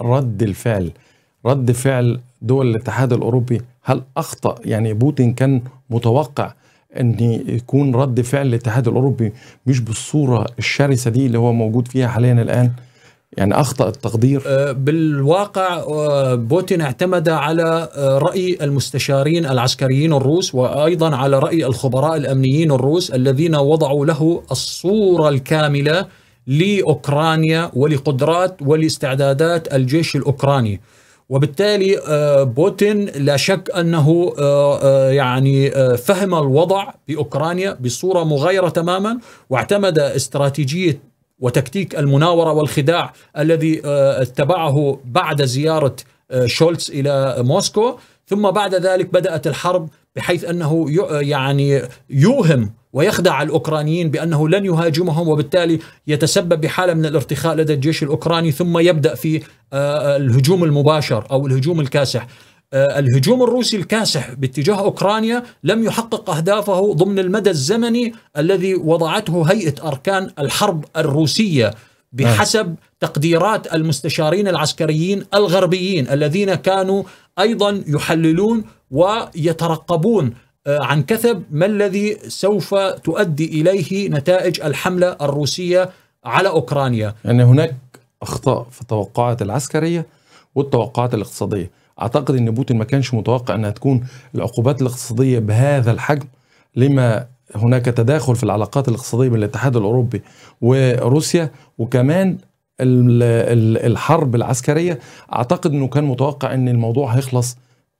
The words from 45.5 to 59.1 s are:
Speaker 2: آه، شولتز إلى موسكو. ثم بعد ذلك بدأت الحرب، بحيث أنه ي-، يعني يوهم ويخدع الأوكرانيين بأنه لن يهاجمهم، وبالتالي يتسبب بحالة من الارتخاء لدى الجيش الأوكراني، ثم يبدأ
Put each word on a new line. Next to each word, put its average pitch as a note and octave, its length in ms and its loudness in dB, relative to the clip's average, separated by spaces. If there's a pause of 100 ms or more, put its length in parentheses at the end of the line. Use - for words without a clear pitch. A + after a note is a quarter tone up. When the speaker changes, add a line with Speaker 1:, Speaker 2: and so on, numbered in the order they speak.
Speaker 2:
آه، B2+ 140 0
شولتز D#3+ 460 0
إلى C#3 480 -2
موسكو. G3+ 560 0 (320)
ثم G#3 240 0
بعد G3 240 0
ذلك F#3 380 0
بدأت F3 340 0
الحرب، E3+ 420 -2 (260)
بحيث E3 300 -4
أنه E3 440 -2
ي-، D3+ 400 -2
يعني C#3 520 0 (280)
يوهم D#3 640 2 (220)
ويخدع E3 480 0
الأوكرانيين D#3 680 -2
بأنه D#3 400 0
لن G3 160 2
يهاجمهم، E3 640 0
وبالتالي D#3+ 520 0 (280)
يتسبب D#3+ 540 0
بحالة F3 320 0
من D#3+ 120 0
الارتخاء D3+ 500 -2
لدى D#3 180 2
الجيش D3 300 -2
الأوكراني، D#3+ 480 0
ثم E3+ 260 0
يبدأ E3 380 2